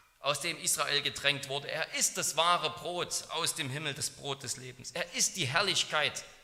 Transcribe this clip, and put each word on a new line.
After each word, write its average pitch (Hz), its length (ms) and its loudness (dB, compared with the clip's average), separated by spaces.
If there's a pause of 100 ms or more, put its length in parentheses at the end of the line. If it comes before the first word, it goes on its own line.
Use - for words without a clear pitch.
(200)
aus 143 200 0
dem 165 200 -2
Israel 143 420 2
getränkt 139 480 0
wurde. 143 220 -4
Er - 240 -4
ist - 220 2
das 151 200 0
wahre 160 320 6
Brot 165 600 -4
aus 160 260 0
dem 147 140 -4
Himmel, 147 260 -4
das - 160 -4
Brot 139 320 -6
des 123 140 -4
Lebens. 127 340 -12
Er - 220 -4
ist - 220 2
die 160 120 0
Herrlichkeit 156 760 2 (200)